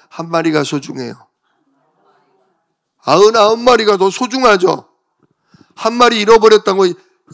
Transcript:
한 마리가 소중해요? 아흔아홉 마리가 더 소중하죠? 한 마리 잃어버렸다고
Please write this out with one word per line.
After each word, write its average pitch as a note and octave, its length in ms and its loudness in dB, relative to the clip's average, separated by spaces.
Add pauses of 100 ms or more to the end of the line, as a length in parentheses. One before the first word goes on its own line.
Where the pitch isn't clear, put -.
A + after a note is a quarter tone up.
한 E3 200 -16
마리가 D#3+ 340 -2
소중해요? C3 640 -12 (1800)
아흔아홉 G#3+ 560 2
마리가 A3+ 380 0
더 F#3+ 120 0
소중하죠? A3+ 800 -2 (880)
한 A3+ 180 -6
마리 A#3+ 260 2
잃어버렸다고 G#3 680 2 (460)